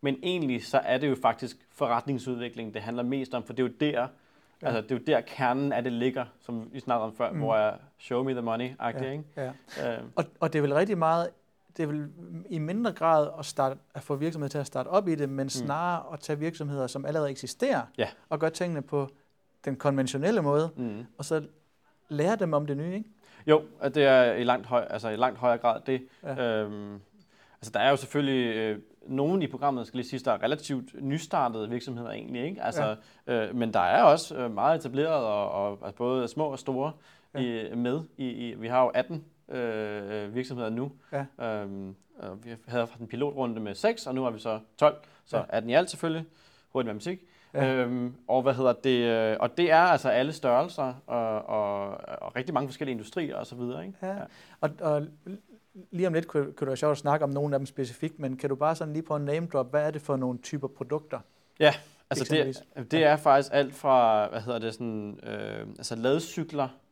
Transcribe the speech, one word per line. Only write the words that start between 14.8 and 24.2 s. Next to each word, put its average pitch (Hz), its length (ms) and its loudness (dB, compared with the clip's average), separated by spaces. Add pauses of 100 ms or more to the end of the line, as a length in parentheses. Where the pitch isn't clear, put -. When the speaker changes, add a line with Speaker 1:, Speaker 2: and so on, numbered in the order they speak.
Speaker 2:
op 185 200 2
i 160 60 0
det, 147 140 -2
men 135 160 -4
Speaker 1:
Mm. 139 40 -4
Speaker 2:
snarere 156 640 -4
at 151 80 -10
tage 151 180 -4
virksomheder, 147 480 -4
som 139 200 -8
allerede 151 240 0
eksisterer, 139 520 -2 (160)
Speaker 1:
Ja. 110 100 0 (200)
Speaker 2:
og 156 120 -2
gøre 160 100 2
tingene 160 320 -4
på 139 260 -2 (560)
den 139 120 -2
konventionelle 143 640 2
måde, 147 340 2
Speaker 1:
Mm. 117 300 -6 (120)
Speaker 2:
og 143 60 -10
så 151 220 -2 (640)
lære 156 280 2
dem 180 160 0
om 147 140 2
det 143 100 -2
nye, 165 180 -4
ikke? 220 160 -8 (360)
Speaker 1:
Jo, 151 160 8 (180)
at 139 140 0
det 147 100 6
er 127 300 10